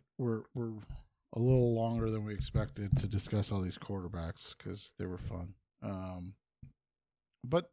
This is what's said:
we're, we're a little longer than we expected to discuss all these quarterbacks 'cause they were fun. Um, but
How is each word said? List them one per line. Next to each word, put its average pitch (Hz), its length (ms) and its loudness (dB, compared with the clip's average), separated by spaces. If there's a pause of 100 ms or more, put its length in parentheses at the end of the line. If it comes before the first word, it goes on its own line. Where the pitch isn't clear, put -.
(180)
we're, 113 240 0 (140)
we're 113 160 -2 (640)
a 113 60 0
little 123 360 8
longer 113 340 2
than 107 160 0
we 104 80 -4
expected - 640 2
to 101 100 2
discuss 101 440 0
all 101 100 0
these 92 160 -4
quarterbacks 90 800 -6
'cause - 400 -10
they 95 80 -4
were 90 140 -6
fun. 87 340 -6 (300)
Um, 92 500 -6 (1120)
but 165 280 2